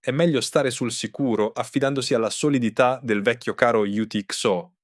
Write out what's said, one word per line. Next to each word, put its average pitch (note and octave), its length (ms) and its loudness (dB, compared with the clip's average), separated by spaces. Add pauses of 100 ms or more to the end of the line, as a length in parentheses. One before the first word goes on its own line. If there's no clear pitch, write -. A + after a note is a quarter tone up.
è - 100 -6
meglio D3 300 2
stare B2 300 0
sul A#2+ 200 -4
sicuro A2 600 -2
affidandosi C#3 600 -2
alla A2+ 160 0
solidità B2+ 720 0
del G#2 180 0
vecchio A#2 320 -2
caro A2+ 280 4
U G#2 240 -2
T G#2 180 -4
X - 200 -10
O. F#2 400 -2